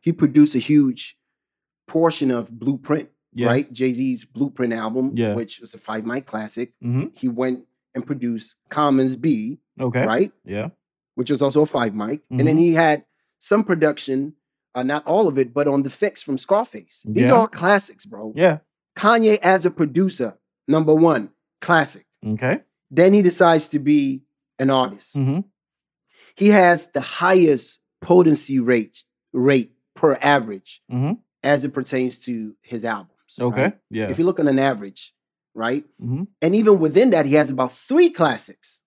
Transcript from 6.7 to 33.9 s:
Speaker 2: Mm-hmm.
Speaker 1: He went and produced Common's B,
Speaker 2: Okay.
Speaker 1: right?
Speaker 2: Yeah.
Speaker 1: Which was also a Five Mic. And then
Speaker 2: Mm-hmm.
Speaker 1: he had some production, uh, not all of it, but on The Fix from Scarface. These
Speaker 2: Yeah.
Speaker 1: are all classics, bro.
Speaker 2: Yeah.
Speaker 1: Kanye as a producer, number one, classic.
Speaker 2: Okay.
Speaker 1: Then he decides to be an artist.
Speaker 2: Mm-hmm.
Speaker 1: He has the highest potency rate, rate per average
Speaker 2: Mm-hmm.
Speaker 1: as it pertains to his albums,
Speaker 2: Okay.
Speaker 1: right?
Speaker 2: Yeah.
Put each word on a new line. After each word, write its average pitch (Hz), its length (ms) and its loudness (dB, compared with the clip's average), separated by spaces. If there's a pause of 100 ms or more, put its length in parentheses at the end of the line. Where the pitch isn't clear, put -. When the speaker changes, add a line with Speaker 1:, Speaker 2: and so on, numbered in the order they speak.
Speaker 2:
Mm-hmm. 123 300 -4
Speaker 1:
He - 140 -8
went 127 380 -4 (280)
and 123 120 -10
produced 120 500 -8 (140)
Common's 135 460 0
B, 120 440 -4 (200)
Speaker 2:
Okay. 123 260 -2
Speaker 1:
right? 127 260 0 (120)
Speaker 2:
Yeah. 107 260 -10 (440)
Speaker 1:
Which 127 180 -6
was 131 100 0
also 139 200 2
a 151 40 2
Five 117 300 -2
Mic. 110 340 -6
And 127 120 -4
then 151 60 4
Speaker 2:
Mm-hmm. 156 100 4
Speaker 1:
he 170 160 4
had 156 320 2 (340)
some 208 240 0
production, 151 680 -2 (400)
uh, 127 100 -6
not 147 220 -4
all 190 220 2
of 139 100 -2
it, 123 160 -2
but 143 140 0
on 139 160 0
The 135 60 -8
Fix - 320 -6
from 135 160 -6
Scarface. - 680 -4
These 180 180 0
Speaker 2:
Yeah. 262 80 4
Speaker 1:
are 233 80 6
all 220 60 2
classics, - 580 -2
bro. 110 300 -14
Speaker 2:
Yeah. 160 240 2 (380)
Speaker 1:
Kanye 220 440 4
as 180 240 2
a 175 60 2
producer, 151 680 -2 (300)
number 156 280 2
one, 151 340 4 (320)
classic. 160 440 0 (200)
Speaker 2:
Okay. 127 360 -4 (300)
Speaker 1:
Then 180 220 6
he 208 80 6
decides 170 480 2
to 147 100 -4
be 139 440 0 (340)
an 135 120 0
artist. 127 460 -2
Speaker 2:
Mm-hmm. 139 260 -2 (920)
Speaker 1:
He 202 140 4
has 175 380 4
the 135 140 -6
highest 170 800 0 (220)
potency 156 580 2
rate, 117 440 -2 (300)
rate 131 400 0 (220)
per 151 260 2
average 117 600 -2 (100)
Speaker 2:
Mm-hmm. 135 220 -2 (300)
Speaker 1:
as 139 200 0
it 139 100 -8
pertains 127 460 -6
to 110 420 -10
his 117 220 -12
albums, - 560 -12
Speaker 2:
Okay. 123 220 -2
Speaker 1:
right? 196 160 -2 (120)
Speaker 2:
Yeah. 110 200 -6